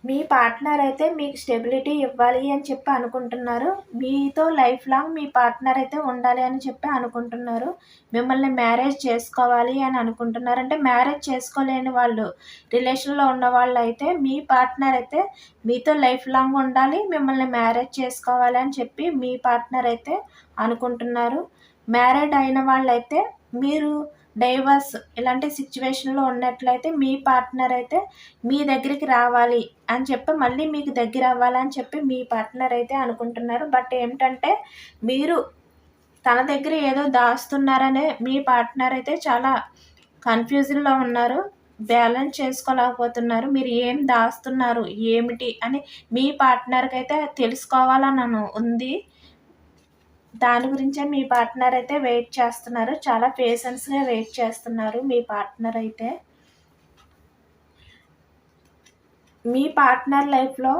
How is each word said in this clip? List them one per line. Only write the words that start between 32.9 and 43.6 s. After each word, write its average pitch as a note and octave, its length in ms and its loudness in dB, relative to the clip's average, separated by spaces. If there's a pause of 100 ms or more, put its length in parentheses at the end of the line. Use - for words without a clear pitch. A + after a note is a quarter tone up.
అనుకుంటున్నారు. A#3 640 -4 (100)
But B3+ 240 0
ఏంటంటే C4 520 0 (580)
మీరు D4 280 0 (880)
తన A#3+ 120 6 (140)
దగ్గర C#4 220 -2 (160)
ఏదో C#4 140 0 (160)
దాస్తున్నారనే C4+ 840 2 (220)
మీ C4 80 0 (140)
పార్ట్నర్ B3+ 480 2
అయితే C#4+ 180 -4 (120)
చాలా B3+ 260 2 (760)
కన్ఫ్యూజన్‌లో C#4 680 2 (120)
ఉన్నారు, A#3+ 340 0 (540)
బ్యాలెన్స్ A#3+ 480 2
చేసుకోలేకపోతున్నారు. B3 1160 0
మీరు C4 140 0 (160)